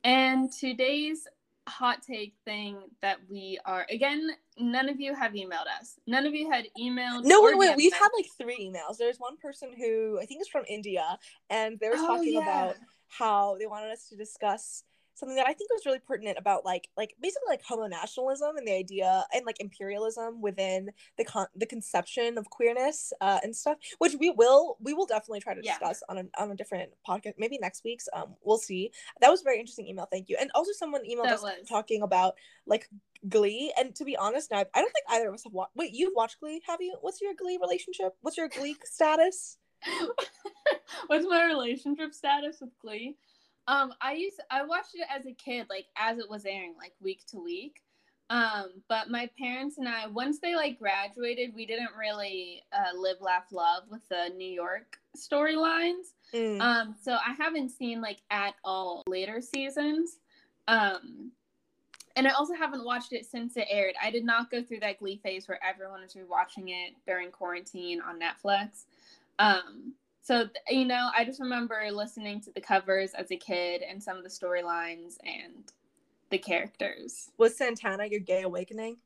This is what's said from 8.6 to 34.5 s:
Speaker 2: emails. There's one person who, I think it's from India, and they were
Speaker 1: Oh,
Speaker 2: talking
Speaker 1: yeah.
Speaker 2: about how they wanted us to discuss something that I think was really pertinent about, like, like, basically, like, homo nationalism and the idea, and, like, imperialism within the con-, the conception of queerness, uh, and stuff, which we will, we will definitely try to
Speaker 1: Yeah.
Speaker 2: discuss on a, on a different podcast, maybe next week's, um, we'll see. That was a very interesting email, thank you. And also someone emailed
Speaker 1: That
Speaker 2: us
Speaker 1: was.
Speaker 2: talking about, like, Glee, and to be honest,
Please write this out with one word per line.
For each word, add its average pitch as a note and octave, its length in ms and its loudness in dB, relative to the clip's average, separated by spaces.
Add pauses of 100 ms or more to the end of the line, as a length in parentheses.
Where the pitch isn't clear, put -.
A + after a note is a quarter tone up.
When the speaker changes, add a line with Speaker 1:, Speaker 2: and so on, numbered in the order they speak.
Speaker 2:
emails. F3+ 280 -6
There's A#3+ 240 0
one B3+ 160 -8
person C#4 400 -12
who, A3 440 0
I G#3+ 60 -8
think C#4 140 -14
it's G4 100 -8
from C#4 180 -2
India, F#3+ 480 -4 (320)
and A3 300 -2
they G#3+ 120 0
were A#3 60 4
Speaker 1:
Oh, D#4+ 100 2
Speaker 2:
talking E4+ 260 2
Speaker 1:
yeah. D#4+ 100 4
Speaker 2:
about F#3+ 340 2 (300)
how G3+ 540 2
they G#3+ 60 -4
wanted G#3+ 260 -2
us - 160 -10
to A3 80 -20
discuss G#3+ 680 -2 (320)
something C4 220 -6
that C4 100 6
I C#4 60 4
think G4+ 180 -8
was A4+ 140 2
really C4 140 2
pertinent G#3 400 -4
about, F#3+ 260 2
like, F#3 320 -2
like, G#3+ 240 -4
basically, G4 300 -2
like, C#4+ 120 0
homo A3+ 260 -4
nationalism C4 680 -4
and C4 100 -8
the G#3+ 60 0
idea, F#3 640 2
and, B3 100 0
like, A3+ 160 -8
imperialism A3 800 -6
within F#3+ 520 -2 (260)
the A3+ 80 0
con-, G3 280 -2
the G3 120 -2
conception A#3 720 -2
of G#3 100 -8
queerness, B3 720 0
uh, G3 220 4
and A3+ 120 -6
stuff, D4+ 220 0 (220)
which E4 200 6
we D#4+ 120 6
will, C#4 500 8
we C4 140 -2
will F#4 100 2
definitely G#3+ 360 -2
try G3 120 -6
to F#3+ 100 -6
Speaker 1:
Yeah. G#3+ 160 -2
Speaker 2:
discuss F3 300 -2
on F#3 100 -6
a, F#3 60 -6 (180)
on G#3 100 -2
a - 40 -6
different - 380 -8 (120)
podcast, G#3 300 -4
maybe A#3+ 220 -4
next F#3+ 260 -6
week's, A#3+ 300 -8
um, E3 260 -8
we'll G#3+ 160 4
see. G3 360 -4 (280)
That B3 80 12
was F4+ 140 8
a - 20 -20
very C4 160 2
interesting - 280 -14
email, F#3 220 -8
thank F#3+ 200 -6
you. - 100 0
And C4+ 140 0
also F4 180 2
someone D4 320 -4
emailed A#3 200 -4
Speaker 1:
That A#3+ 100 4
Speaker 2:
us G#3 80 -2
Speaker 1:
was. F#3 260 -8
Speaker 2:
talking G#3+ 320 -2
about, F#3 360 4 (280)
like, G#3+ 240 0 (400)
Glee, G#3+ 480 2
and C4 200 0
to D4 100 -8
be C#4 100 -4
honest, A3+ 340 -2